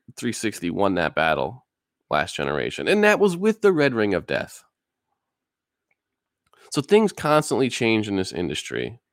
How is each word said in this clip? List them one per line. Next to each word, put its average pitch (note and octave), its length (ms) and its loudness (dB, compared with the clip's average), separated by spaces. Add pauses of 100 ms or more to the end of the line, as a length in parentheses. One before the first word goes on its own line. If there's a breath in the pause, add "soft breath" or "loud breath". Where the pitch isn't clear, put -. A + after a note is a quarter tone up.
(160)
three B2 160 -4
sixty G2 380 -6
won F#2+ 240 0
that E2 200 0
battle D#2+ 520 -2 (440)
last D2+ 260 -2
generation, C#2+ 520 -4
and G#3 160 2
that G#3 140 4
was F#3 180 2
with G#3+ 260 -2
the G3+ 100 4
Red C#3+ 220 2
Ring G#2 200 0
of F2 120 -2
Death. - 360 -6 (2000 soft breath)
So D3 120 -4
things G#3 300 4
constantly D3 560 2
change A2 400 0
in G2+ 80 -2
this F#2 160 -2
industry. C#2+ 680 -6 (120)